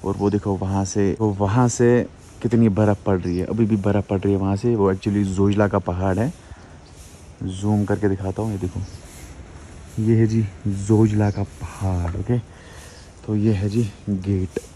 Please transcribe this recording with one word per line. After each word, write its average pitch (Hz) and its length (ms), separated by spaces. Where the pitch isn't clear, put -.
और 95 120
वो 98 140
देखो 101 260
वहाँ 95 280
से, 98 360
वो 107 100
वहाँ 101 380
से 120 380
कितनी 117 260
बर्फ 104 360
पड़ 95 160
रही 87 180
है, 92 80
अभी 110 200
भी 110 100
बर्फ 101 320
पड़ 98 120
रही 98 120
है 98 60
वहाँ 98 180
से। 120 200
वो 98 180
actually 101 300
जोजिला 98 440
का 98 100
पहाड़ 92 400
है, 131 140
Zoom 101 420
करके 101 240
दिखाता 95 340
हूँ। 110 100
ये 95 60
देखो, 87 220
ये 113 140
है 113 100
जी 110 200
जोजिला 104 640
का 101 120
पहाड़। 90 760
ओके, 113 220
तो 107 100
ये 107 160
है 101 160
जी 107 220
गेट। 92 500